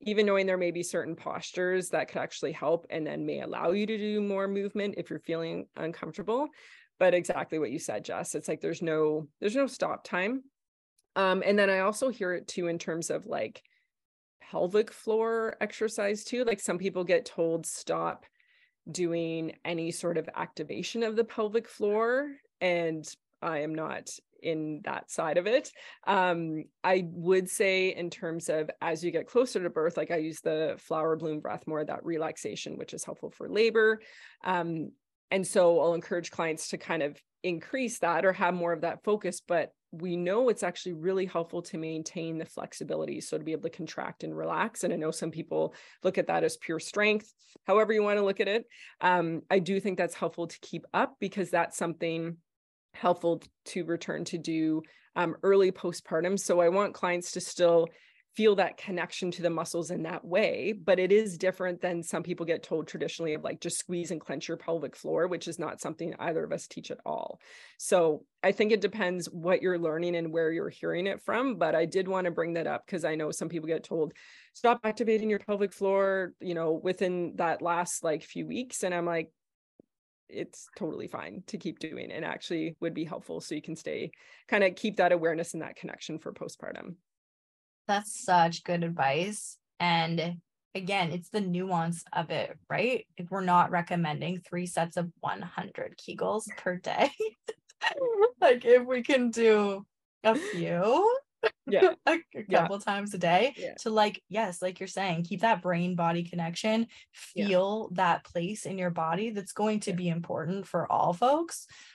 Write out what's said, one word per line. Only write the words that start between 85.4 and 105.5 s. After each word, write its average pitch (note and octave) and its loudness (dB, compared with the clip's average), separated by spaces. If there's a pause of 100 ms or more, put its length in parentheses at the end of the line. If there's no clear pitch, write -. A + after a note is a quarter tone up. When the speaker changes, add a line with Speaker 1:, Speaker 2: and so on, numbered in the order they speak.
Speaker 1:
and D#3+ -8
that - -12
connection - -10
for - -10
postpartum." G1+ -12 (960)
Speaker 2:
That's G#3 -2
such E3+ 6
good E3+ 0
advice. E3+ 0 (220)
And E3+ 2 (380)
again, F#3+ 0
it's F3 -6
the G#3+ -2
nuance F3 0
of E3+ -2
it, C#3+ -4 (120)
right? G#3+ 0 (140)
Like, F3 -8
we're F#3+ -2
not F3+ 4
recommending E3+ 0
three F3+ -6
sets E3+ -2
of F3 -2
one - -6
hundred - -10
Kegels F#3+ -4 (120)
per F3+ -4
day. A#3+ 0
<laughs> - -4 (1200)
Like, B3 6
if B3 8
we B3+ 0
can B3 2
do G#3 4 (360)
a A3 6
few, B3+ 2 (500)
Speaker 1:
Yeah. D#4 6
Speaker 2:
<laughs> - 0
a, D4+ 6
a E4 2 (260)
Speaker 1:
Yeah. F3+ 6
Speaker 2:
couple F3+ 2
times G3+ -4
a F#3 -4
day F3+ 4
Speaker 1:
Yeah. - -8
Speaker 2:
to, A3+ -4
like, G#3+ 4
yes, G3 -2
like F#3 -4
you're F#3+ -8
saying, F#3 -2
keep F#3 -4
that A3+ 4